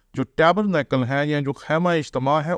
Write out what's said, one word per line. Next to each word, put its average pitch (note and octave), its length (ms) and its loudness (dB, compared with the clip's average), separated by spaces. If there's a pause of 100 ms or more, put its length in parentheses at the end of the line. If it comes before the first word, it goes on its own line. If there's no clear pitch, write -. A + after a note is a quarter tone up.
(160)
जो D#3+ 80 -2 (140)
टैबरनेकल E3 640 2
है C#3 260 0
या D3 120 0
जो C3+ 120 -4
खेमा E3+ 420 -2
इज्तिमा C#3 460 -2
है E3+ 160 -4